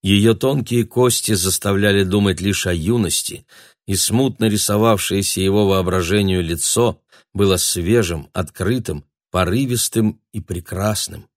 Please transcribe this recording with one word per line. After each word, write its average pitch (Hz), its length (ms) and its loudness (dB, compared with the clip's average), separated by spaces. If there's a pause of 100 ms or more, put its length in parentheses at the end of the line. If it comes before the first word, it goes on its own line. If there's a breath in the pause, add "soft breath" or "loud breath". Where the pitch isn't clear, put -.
Её 101 320 4
тонкие 120 500 0
кости 120 480 0
заставляли 98 720 0
думать 95 360 2
лишь 95 260 -2
о 90 80 0
юности, 90 720 -2 (400 loud breath)
и 98 100 -2
смутно 117 500 0
рисовавшееся 104 960 0
его 98 260 2
воображению 92 760 0
лицо 95 600 -2 (300 soft breath)
было 95 240 2
свежим, 87 760 0
открытым, 92 720 -4 (260)
порывистым 110 920 0 (120)
и 107 80 -8
прекрасным. 92 960 -6